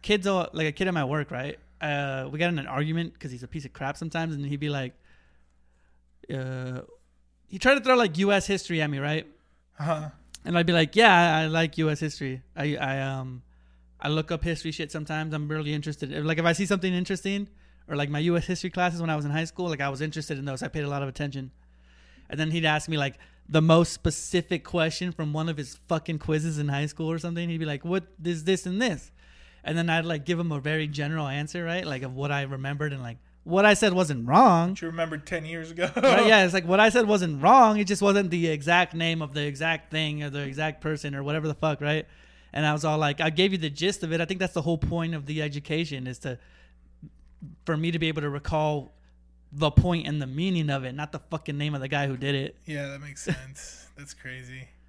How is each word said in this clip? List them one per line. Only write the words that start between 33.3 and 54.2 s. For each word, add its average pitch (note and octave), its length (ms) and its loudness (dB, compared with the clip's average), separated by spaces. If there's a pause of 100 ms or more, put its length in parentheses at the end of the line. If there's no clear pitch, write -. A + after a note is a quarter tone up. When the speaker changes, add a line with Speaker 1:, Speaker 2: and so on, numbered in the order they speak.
Speaker 1:
what F#3+ 220 6
I G#3 80 10
said G3+ 180 4
wasn't D3 340 0
wrong. F3 440 8
Speaker 2:
What F#3+ 100 -6
you E3 80 -8
remembered D#3+ 380 -6
ten D#3+ 180 -4
years D#3+ 260 -10
ago. E3 220 -2
<laughs> - 40 -4
Speaker 1:
Right, A3+ 300 8
yeah, G#3+ 200 10
it's F3 80 0
like, F3+ 120 0
what F#3 140 6
I A3 80 8
said A3 180 4
wasn't F3 360 2
wrong. G#3+ 360 8
It G#3 80 0
just F#3+ 140 -2
wasn't G3 300 4
the E3+ 160 0
exact E3 480 2
name E3 260 -2
of C#3+ 140 -8
the D3 120 -2
exact D3+ 440 -4
thing D3+ 320 -4
or D3 80 -6
the C#3+ 100 -6
exact D3 400 -6
person D3 340 -6
or C#3 80 -8
whatever D3+ 240 -2
the D3 80 -2
fuck, D3+ 280 -2
right? D3+ 240 -2 (480)
And D#3 100 0
I D3+ 80 4
was D3+ 140 -2
all D#3 100 2
like, D3+ 240 0
"I D#3+ 80 2
gave F3+ 240 4
you F#3+ 60 -2
the D#3+ 100 -4
gist E3 340 -2
of E3 120 -6
it." E3 80 0
I - 20 0
think F#3 160 -6
that's F#3 140 -4
the E3 80 -2
whole E3 160 0
point E3 360 -2
of C#3+ 120 -10
the D3+ 160 -4
education D3 640 -6
is B2+ 140 -10
to, B2+ 180 -8 (1300)
for E3 100 0
me E3 140 0
to E3 80 -2
be D#3+ 100 0
able D3+ 140 -4
to D3 80 -2
recall D3+ 640 -2 (580)
the D3 180 0
point E3+ 380 4
and D3 120 -2
the C3+ 60 -6
meaning D#3+ 440 -2
of C#3 140 -2
it, B2+ 100 -8
not D3 180 -8
the D3 60 -10 (120)
fucking D3+ 260 -6
name D3 180 -2
of C#3 60 -4
the C3 80 -6
guy C#3+ 200 0
who C3 80 -4
did C#3 180 -2
it. C#3 220 -4 (100)
Speaker 2:
Yeah, C#3+ 220 -8
that C#3 120 -14
makes C#3+ 220 -16
sense. C3+ 720 -10
<laughs> - 40 -20
That's C#3 180 -18
crazy. B2+ 540 -16 (200)